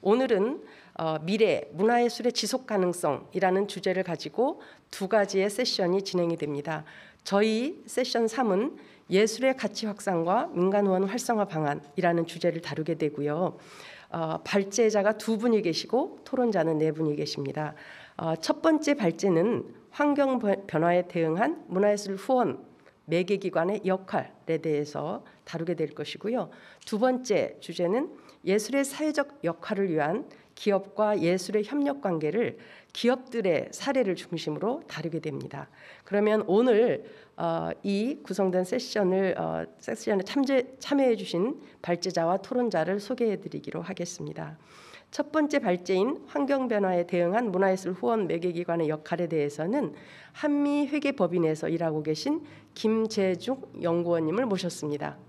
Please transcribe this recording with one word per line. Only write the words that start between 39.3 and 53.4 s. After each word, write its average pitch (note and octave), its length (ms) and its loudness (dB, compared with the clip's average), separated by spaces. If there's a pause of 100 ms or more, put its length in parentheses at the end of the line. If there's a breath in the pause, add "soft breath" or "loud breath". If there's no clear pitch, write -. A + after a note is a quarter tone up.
어, E2 280 -4 (140)
세션에 G3+ 440 -2
참제-, C4 560 0
참여해 C4+ 360 2
주신 G3+ 440 -4 (220 loud breath)
발제자와 F3 560 0
토론자를 G3 640 0
소개해 A3 420 -2
드리기로 D#3 400 -8
하겠습니다. D#3+ 760 -10 (520 loud breath)
첫 C#4+ 240 -6
번째 D4 260 2
발제인 G3 680 0
환경 C4+ 420 0
변화에 F#3+ 360 2
대응한 F#3 460 2
문화예술 F#3+ 400 2
후원 A3 360 0
매개기관의 E3+ 600 -2
역할에 D#3 400 -2
대해서는 D#3+ 640 -2 (380 loud breath)
한미회계법인에서 C#4 1400 0
일하고 D#3+ 340 -2
계신 D#3 440 -2 (280 loud breath)
김재중 A3 880 0 (200)